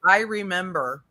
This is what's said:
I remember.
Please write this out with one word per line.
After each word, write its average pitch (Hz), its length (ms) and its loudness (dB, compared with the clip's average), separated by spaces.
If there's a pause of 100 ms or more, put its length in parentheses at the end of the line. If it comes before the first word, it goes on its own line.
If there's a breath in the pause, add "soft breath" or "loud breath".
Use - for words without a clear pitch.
I 190 180 6
remember. 185 880 -4